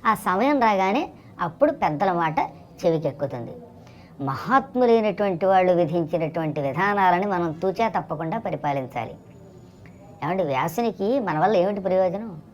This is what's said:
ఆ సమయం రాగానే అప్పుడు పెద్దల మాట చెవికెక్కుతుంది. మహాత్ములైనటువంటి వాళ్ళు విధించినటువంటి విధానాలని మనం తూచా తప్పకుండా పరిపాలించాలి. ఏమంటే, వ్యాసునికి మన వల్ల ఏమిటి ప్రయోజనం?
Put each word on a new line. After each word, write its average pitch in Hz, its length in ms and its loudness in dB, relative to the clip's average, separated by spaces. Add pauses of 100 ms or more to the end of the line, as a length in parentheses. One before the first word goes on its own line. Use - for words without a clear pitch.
ఆ 190 80 4
సమయం 214 460 2
రాగానే 214 500 2 (320)
అప్పుడు 277 300 2
పెద్దల 208 400 0
మాట 165 280 0 (460)
చెవికెక్కుతుంది. 147 680 -2 (720)
మహాత్ములైనటువంటి 208 1200 2
వాళ్ళు 185 280 6
విధించినటువంటి 160 880 0
విధానాలని 185 640 2
మనం 175 260 -2
తూచా 190 360 -2
తప్పకుండా 165 500 -4
పరిపాలించాలి. 139 760 -6 (1080)
ఏమంటే, 180 200 -2
వ్యాసునికి 190 760 -2
మన 165 200 -2
వల్ల 202 160 4
ఏమిటి 202 260 0
ప్రయోజనం? 185 600 -2 (120)